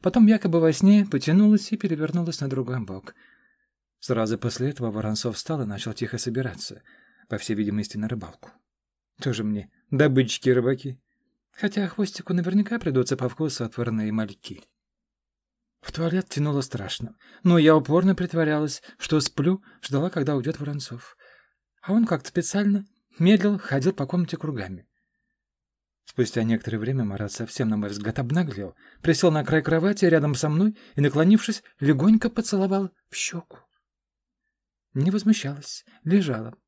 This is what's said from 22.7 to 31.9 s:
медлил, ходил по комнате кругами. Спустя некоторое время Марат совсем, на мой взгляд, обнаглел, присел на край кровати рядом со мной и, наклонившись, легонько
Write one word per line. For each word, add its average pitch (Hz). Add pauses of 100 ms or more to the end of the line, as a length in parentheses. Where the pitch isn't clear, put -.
медлил, 196
ходил 139
по 139
комнате 170
кругами. 98 (1200)
Спустя 117
некоторое 113
время 123
Марат 101
совсем, 117
на 107
мой 104
взгляд, 104
обнаглел, 123 (260)
присел 165
на 151
край 156
кровати 185
рядом 147
со 151
мной 190 (200)
и, 143
наклонившись, 165 (160)
легонько 165